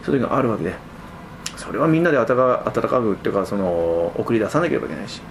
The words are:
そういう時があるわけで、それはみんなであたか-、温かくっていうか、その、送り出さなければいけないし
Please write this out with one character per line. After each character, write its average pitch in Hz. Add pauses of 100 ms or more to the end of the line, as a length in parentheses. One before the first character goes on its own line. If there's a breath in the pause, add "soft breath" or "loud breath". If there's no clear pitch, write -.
そ -
う -
い 131
う -
時 -
が 117
あ 135
る 123
わ 104
け 80
で、 90 (800)
そ -
れ 110
は 151
み 160
ん 170
な 175
で 143
あ 113
た 127
か-、 127
温 110
か 123
く 107
っ -
て -
い -
う 98
か、 98
そ 101
の、 85
送 110
り 117
出 101
さ 151
な 175
け -
れ -
ば -
い -
け 76
な -
い 110
し -